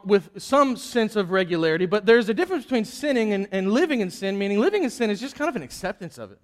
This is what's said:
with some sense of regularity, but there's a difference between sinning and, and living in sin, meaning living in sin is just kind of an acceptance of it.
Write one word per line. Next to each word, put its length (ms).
with 360
some 360
sense 400
of 120
regularity, 560
but 200
there's 240
a 40
difference 300
between 220
sinning 480
and, 180
and 220
living 260
in 100
sin, 280
meaning 220
living 240
in 60
sin 200
is 100
just 160
kind 140
of 80
an 40
acceptance 560
of 140
it. 120